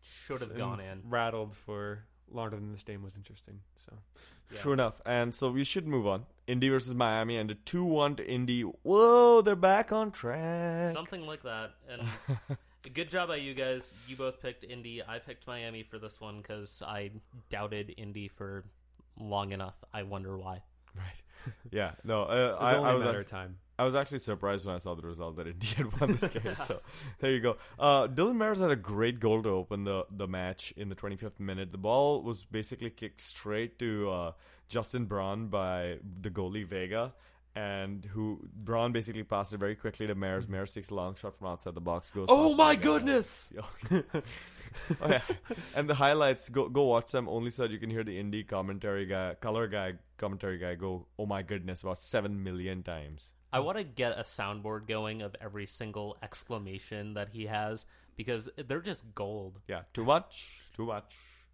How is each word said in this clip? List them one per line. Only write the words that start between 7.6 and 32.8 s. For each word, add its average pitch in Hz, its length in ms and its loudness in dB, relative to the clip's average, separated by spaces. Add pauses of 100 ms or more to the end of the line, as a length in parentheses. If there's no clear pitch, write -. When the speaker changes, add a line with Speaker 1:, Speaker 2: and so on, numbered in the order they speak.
Speaker 3:
one 151 340 4
to - 120 -6
Indy. 123 320 2
Whoa, 233 800 10
they're 202 140 6
back 190 360 6
on 214 200 2
track. 165 840 -2
Speaker 1:
Something 170 320 -6
like 156 180 -10
that. 110 280 -6 (180)
And 117 180 -6 (300)
Speaker 3:
<laughs> - 560 -12
Speaker 1:
good 156 160 -6
job 175 200 0
by 156 80 -2
you 139 160 -6
guys. 131 400 -2 (140)
You 131 80 -12
both 127 260 -4
picked 123 220 -8
Indy. 117 380 -12
I 113 180 -8
picked - 280 -16
Miami 117 360 -8
for 113 160 -14
this 107 220 -14
one 104 220 -12
'cause 104 420 -10
I 104 260 -6 (380)
doubted 104 480 -6
Indy 104 300 -10
for 98 380 -10 (520)
long 101 360 -2
enough. 95 220 -8 (180)
I 107 100 -6
wonder 95 340 -8
why. 92 240 -8 (340)
Speaker 3:
Right. 95 100 -8 (400)
<laughs> 117 260 -12
Yeah. 98 200 0 (140)
No, 107 180 2
uh, - 20 0
Speaker 2:
It 117 360 4
was 120 120 6
Speaker 3:
I, - 40 8
Speaker 2:
only 123 120 4
Speaker 3:
I - 20 8
Speaker 2:
a 127 40 6
Speaker 3:
was 123 80 2
Speaker 2:
matter 113 160 2
Speaker 3:
act-, 98 140 -8
Speaker 2:
of 98 40 -6
time. 92 200 -10 (200)
Speaker 3:
I 123 60 4
was 131 120 4
actually 139 240 0
surprised 101 460 0
when 95 100 -2
I - 20 -4
saw 87 180 -4
the 82 100 -12
result 82 320 -6
that 82 100 -6
Indy 90 200 -4
<laughs> - 80 -2
had 123 240 -2
won 165 160 6
this - 140 0
game. 107 260 -4
Speaker 1:
<laughs> - 80 -6
Speaker 3:
So - 160 -4 (400)
there 135 120 2
you 127 100 2
go. 117 160 2 (200)
Uh, 139 300 8
Dylan 170 300 4
Meares 214 240 2
had 175 100 6
a 135 60 4
great 107 420 0
goal 110 240 4
to 110 60 2
open 98 340 0
the, 98 260 0
the 101 180 -6
match 92 500 -4
in 101 100 -8
the 98 80 -8
twenty-fifth 101 460 -8
minute. 95 320 -6
The 95 40 -8
ball 131 440 4
was 104 240 -6
basically 110 460 -6